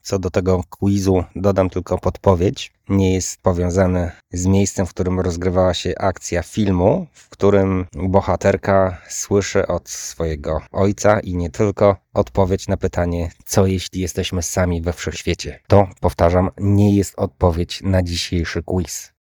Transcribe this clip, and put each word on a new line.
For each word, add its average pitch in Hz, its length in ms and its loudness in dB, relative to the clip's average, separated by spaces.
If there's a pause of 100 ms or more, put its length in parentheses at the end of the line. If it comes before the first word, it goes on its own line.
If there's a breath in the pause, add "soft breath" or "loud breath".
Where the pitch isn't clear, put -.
Co 101 160 -4
do 90 120 -4
tego 92 400 0
quizu, 95 540 0 (120)
dodam 95 340 2
tylko 90 280 -4
podpowiedź. - 720 0 (160)
Nie 95 260 2
jest - 280 -6
powiązany 90 680 0 (220)
z 90 140 -4
miejscem, 95 400 2
w - 40 -12
którym 92 300 -2
rozgrywała 90 540 0
się - 240 -4
akcja 87 440 -4
filmu, 104 720 2
w - 160 -20
którym 95 640 2
bohaterka 95 1160 0
słyszy - 580 -2
od 87 220 -4
swojego 78 720 -6 (120)
ojca 104 480 2
i 92 160 -6
nie 85 140 -2
tylko 101 460 2 (180)
odpowiedź 98 540 0
na 95 80 0
pytanie, 87 540 -2 (140)
co 98 220 2
jeśli 95 340 -4
jesteśmy 92 420 -4
sami 87 400 -2
we 85 100 -2
wszechświecie. - 760 -8
To, 101 200 6 (120)
powtarzam, 90 580 2
nie 101 380 4
jest - 220 -2
odpowiedź 87 640 -2
na 92 200 2
dzisiejszy 85 600 -4
quiz. - 500 -6 (120)